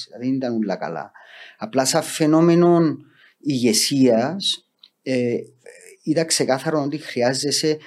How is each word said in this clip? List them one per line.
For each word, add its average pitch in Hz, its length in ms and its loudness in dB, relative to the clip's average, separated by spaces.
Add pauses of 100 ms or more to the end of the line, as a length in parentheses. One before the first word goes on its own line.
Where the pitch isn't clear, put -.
δηλαδή 120 200 -10
δεν 131 80 0
ήταν 127 200 -4
όλα 101 220 -2
καλά. 78 360 -10 (460)
Απλά 123 260 -2
σαν 151 180 0
φαινόμενο 165 920 4 (420)
ηγεσίας, 131 1300 0 (380)
ε, 123 340 -2 (640)
ήταν 160 240 -2
ξεκάθαρο 147 560 -2
ότι 143 160 -6
χρειάζεσαι, 135 880 -2